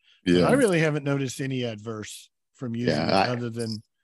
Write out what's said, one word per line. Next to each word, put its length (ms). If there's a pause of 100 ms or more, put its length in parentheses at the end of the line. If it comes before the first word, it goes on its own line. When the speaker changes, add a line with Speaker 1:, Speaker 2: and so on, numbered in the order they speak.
(240)
Speaker 1:
But 100
Speaker 2:
Yeah. 140
Speaker 1:
I 60
really 260
haven't 240
noticed 380
any 220
adverse 640 (240)
from 220
using 200
Speaker 2:
Yeah, 140
Speaker 1:
it 40
Speaker 2:
I 200
Speaker 1:
other 160
than 340 (200)